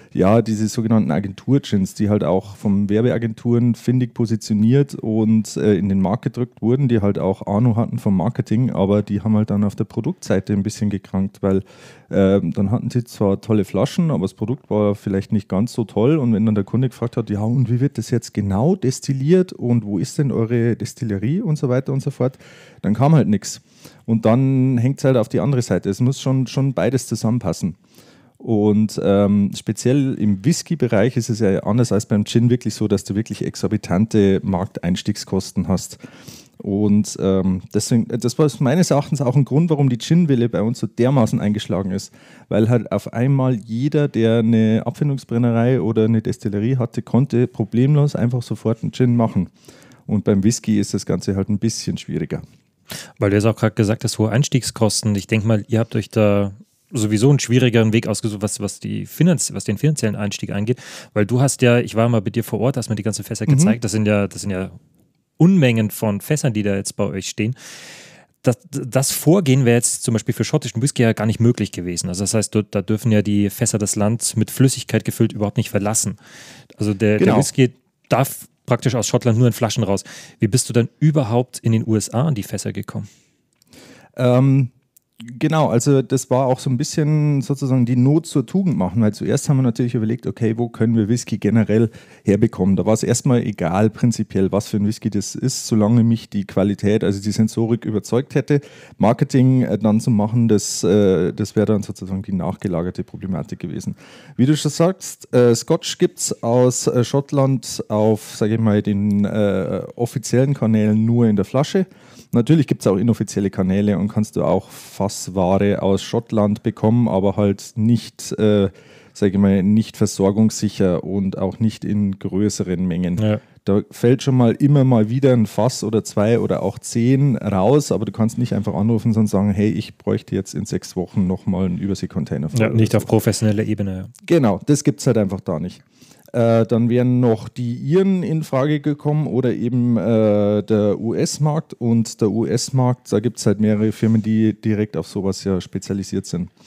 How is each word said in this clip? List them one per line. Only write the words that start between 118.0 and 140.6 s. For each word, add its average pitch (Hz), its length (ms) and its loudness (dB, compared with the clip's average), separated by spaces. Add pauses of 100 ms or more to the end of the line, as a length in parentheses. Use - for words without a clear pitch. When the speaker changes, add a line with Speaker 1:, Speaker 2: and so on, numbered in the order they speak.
Speaker 1:
äh, 104 360 2 (440)
sag 101 180 0
ich 95 60 -2
mal, 98 260 4
nicht 107 320 2
versorgungssicher 101 1080 0
und 95 320 -4
auch 95 220 -4
nicht 110 260 -2
in 101 340 -2
größeren 92 640 -2
Mengen. 87 360 -2
Speaker 2:
Ja. 107 180 0 (240)
Speaker 1:
Da 101 260 0
fällt 123 320 2
schon 131 140 0
mal 120 180 4
immer 143 300 4
mal 113 260 4
wieder 131 220 2
ein 117 140 4
Fass - 380 -2
oder 107 200 -2
zwei 107 360 0
oder 98 220 -2
auch 95 160 -4
zehn 131 600 0
raus, 101 560 2
aber 98 100 -2
du 107 80 -8
kannst 110 260 -2
nicht 120 160 -2
einfach 101 200 -2
anrufen 107 420 0
und 107 120 2
sagen, 101 240 0
"Hey, 104 180 2
ich - 280 -6
bräuchte 104 380 -4
jetzt 98 200 -6
in 73 100 -6
sechs - 320 -8
Wochen 92 300 -2
nochmal 92 380 -2
einen 87 120 -2
Überseekontainer 87 720 -4
voll", 123 100 -4
Speaker 2:
Ja, 110 80 2
Speaker 1:
oder - 80 -2
Speaker 2:
nicht 110 160 2
Speaker 1:
so. 107 60 4
Speaker 2:
auf - 80 0
professioneller 107 580 2
Ebene, 101 340 -4
ja. 92 80 -10 (200)
Speaker 1:
Genau, 127 400 2
das 147 180 0
gibt's - 240 -2
halt 113 100 2
einfach 98 220 -2
da 82 200 -4
nicht. 90 220 -10 (520)
Äh, 113 320 4
dann 117 240 2
wären 123 320 2
noch 113 260 2
die 120 280 -6
Iren 185 460 2
in 160 220 -2
Frage 143 380 0
gekommen 147 440 -2
oder 120 280 0
eben, 120 420 0
äh, 104 680 2